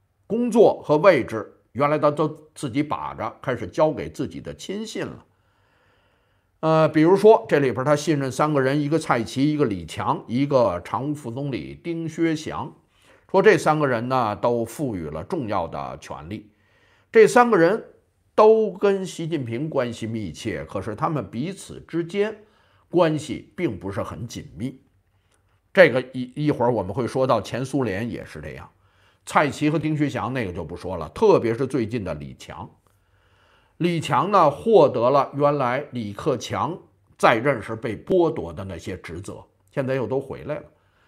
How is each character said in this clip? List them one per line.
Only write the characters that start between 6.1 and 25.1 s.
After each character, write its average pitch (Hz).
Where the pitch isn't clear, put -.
呃， 160
比 151
如 170
说 214
这 156
里 135
边 120
他 151
信 147
任 135
三 151
个 147
人， 135
一 143
个 156
蔡 139
奇， 135
一 151
个 147
李 95
强， 107
一 123
个 117
常 123
务 147
副 139
总 135
理 87
丁 165
薛 165
祥。 127
说 190
这 196
三 151
个 147
人 123
呢， 123
都 120
赋 120
予 82
了 78
重 143
要 95
的 69
权 73
力。 104
这 220
三 247
个 220
人 180
都 220
跟 196
习 170
近 156
平 120
关 127
系 113
密 110
切， 82
可 -
是 104
他 151
们 131
彼 135
此 -
之 165
间 202
关 165
系 -
并 131
不 92
是 104
很 92
紧 -
密。 127